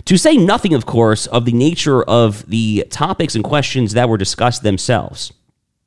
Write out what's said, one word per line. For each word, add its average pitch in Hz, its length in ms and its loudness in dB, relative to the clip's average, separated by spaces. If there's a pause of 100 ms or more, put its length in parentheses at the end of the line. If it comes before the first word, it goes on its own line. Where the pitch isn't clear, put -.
to 190 120 2
say 311 200 4
nothing, 196 360 2
of 131 140 0
course, 113 400 0
of 120 180 -2
the 120 80 0
nature 135 520 2
of 110 440 0
the 107 400 -2
topics 165 460 -4
and 110 80 -2
questions 131 520 -2
that 120 140 2
were 113 80 2
discussed 117 460 -2
themselves. - 720 -4 (540)